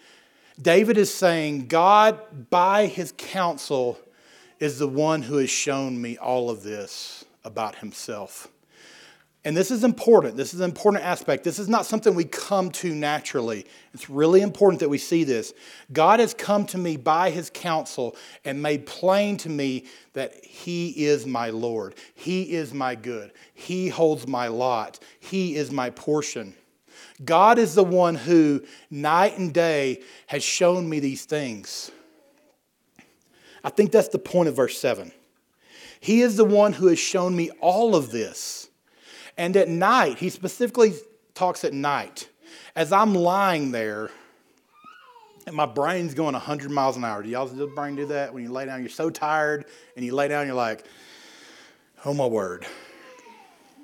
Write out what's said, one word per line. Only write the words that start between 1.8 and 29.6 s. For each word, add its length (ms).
by 360
his 300
counsel, 800
is 180
the 120
one 320
who 160
has 120
shown 500
me 180
all 340
of 100
this 640
about 320
himself." 720
And 100
this 160
is 140
important. 500
This 180
is 60
an 100
important 360
aspect. 400
This 140
is 100
not 160
something 280
we 120
come 460
to 220
naturally. 720
It's 160
really 320
important 400
that 80
we 80
see 260
this. 300
"God 260
has 140
come 320
to 120
me 200
by 320
his 200
counsel 680
and 180
made 240
plain 520
to 120
me 360
that 320
he 460
is 360
my 260
Lord. 440
He 360
is 220
my 220
good. 360
He 340
holds 400
my 220
lot. 500
He 340
is 160
my 200
portion." 640
God 360
is 160
the 80
one 320
who 480
night 480
and 160
day 500